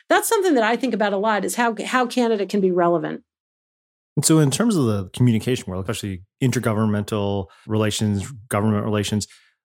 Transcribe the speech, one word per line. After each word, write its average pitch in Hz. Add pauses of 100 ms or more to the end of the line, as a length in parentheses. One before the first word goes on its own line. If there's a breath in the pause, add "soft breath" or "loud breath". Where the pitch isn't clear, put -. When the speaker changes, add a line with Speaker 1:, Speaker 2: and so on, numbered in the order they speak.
Speaker 1:
that's 359
something 381
that 226
I 233
think 233
about 202
a 196
lot 202
is 180
how, 233 (100)
how 254
Canada 226
can 202
be 190
relevant. 170 (920)
Speaker 2:
And 147
so 160
in 147
terms 220
of 139
the 101
communication 120
world, 92
especially 95 (200)
intergovernmental 104 (180 soft breath)
relations, 107 (160)
government 107
relations, 104 (360 soft breath)